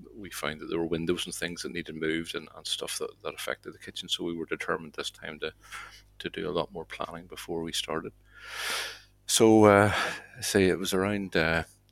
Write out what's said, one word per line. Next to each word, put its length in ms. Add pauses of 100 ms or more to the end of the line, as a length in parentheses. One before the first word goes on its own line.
(160)
We 140
found 320
that 60
there 120
were 60
windows 400
and 100
things 280
that 100
needed 220
moved 380
and, 220
and 100
stuff 340
that, 120 (120)
that 100
affected 400
the 60
kitchen. 280
So 160
we 140
were 80
determined 480
this 160
time 300
to, 120 (680)
to 100
do 200
a 60
lot 160
more 140
planning 400
before 360
we 120
started. 400 (1120)
So, 400
uh, 260 (460)
I 40
say 260
it 120
was 140
around, 420
uh, 280 (280)